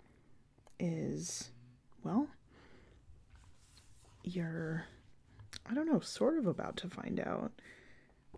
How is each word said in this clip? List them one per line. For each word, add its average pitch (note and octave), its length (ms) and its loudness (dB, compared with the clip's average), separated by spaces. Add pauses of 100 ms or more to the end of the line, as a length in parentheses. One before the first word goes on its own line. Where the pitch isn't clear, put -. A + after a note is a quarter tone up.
(800)
is, D#3+ 720 0 (540)
well, C4 240 6 (1900)
you're, E3 640 0 (800)
I - 80 -4
don't D4+ 180 4
know, B3+ 100 10
sort C4+ 360 4
of C#4 100 4
about - 300 2
to F3+ 140 -4
find - 280 -2
out. - 320 0 (880)